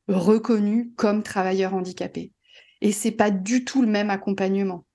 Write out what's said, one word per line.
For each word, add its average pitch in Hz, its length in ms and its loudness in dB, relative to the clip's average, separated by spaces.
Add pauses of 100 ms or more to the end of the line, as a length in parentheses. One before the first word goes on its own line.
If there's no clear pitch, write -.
reconnues 214 880 2
comme 214 260 2
travailleurs 190 500 -2
handicapés. 180 580 -6 (520)
Et 208 100 4
c'est 220 180 -2
pas 214 200 2
du 208 340 0
tout 262 160 -2
le 233 80 2
même 208 220 0
accompagnement. 196 720 -2 (100)